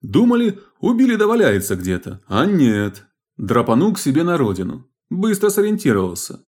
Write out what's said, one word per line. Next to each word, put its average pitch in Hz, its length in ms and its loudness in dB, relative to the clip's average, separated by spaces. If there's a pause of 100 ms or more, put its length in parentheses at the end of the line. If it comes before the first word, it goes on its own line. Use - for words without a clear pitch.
Думали, 226 600 2 (200)
убили 240 360 2
да 208 100 2
валяется 131 500 2
где-то, 90 520 -6
а 110 180 0
нет. 113 600 0 (300)
Драпанул 120 560 0
к 180 60 -6
себе 143 240 0
на 170 160 0
родину. 98 500 -4 (220)
Быстро 202 380 0
сориентировался. 135 1040 -2